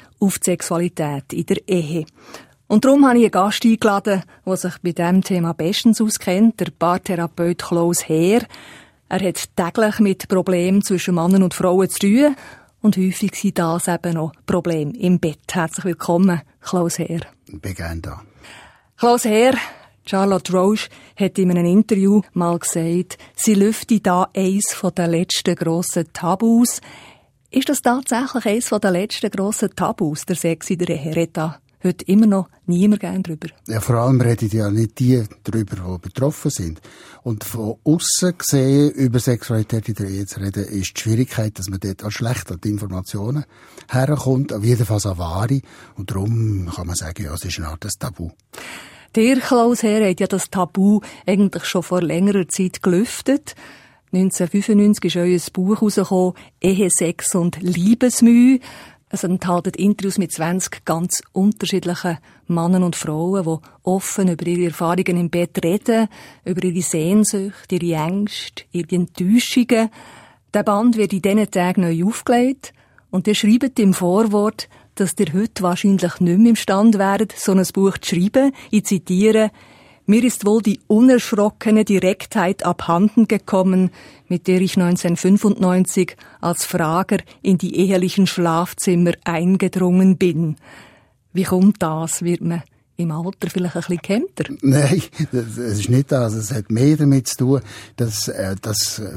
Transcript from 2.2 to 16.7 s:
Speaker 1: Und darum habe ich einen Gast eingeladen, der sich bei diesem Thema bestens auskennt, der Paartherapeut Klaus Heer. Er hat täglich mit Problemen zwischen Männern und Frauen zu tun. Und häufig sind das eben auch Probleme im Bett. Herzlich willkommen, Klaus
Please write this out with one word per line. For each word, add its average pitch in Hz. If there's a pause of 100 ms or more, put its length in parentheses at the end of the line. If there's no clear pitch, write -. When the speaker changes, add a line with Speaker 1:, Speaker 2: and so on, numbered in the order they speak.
Speaker 1:
Und 220
darum 277
habe 240
ich 233
einen -
Gast 196
eingeladen, 202 (240)
der 185
sich 180
bei 175
diesem 180
Thema 170
bestens 208
auskennt, 214
der 175
Paartherapeut 170
Klaus 170
Heer. 175 (640)
Er 185
hat 185
täglich 208
mit 196
Problemen 185
zwischen 185
Männern 180
und 180
Frauen 185
zu -
tun. 262 (460)
Und 202
häufig 185
sind -
das 170
eben 170
auch 156 (160)
Probleme 165
im 180
Bett. 160 (100)
Herzlich 170
willkommen, 175 (200)
Klaus 170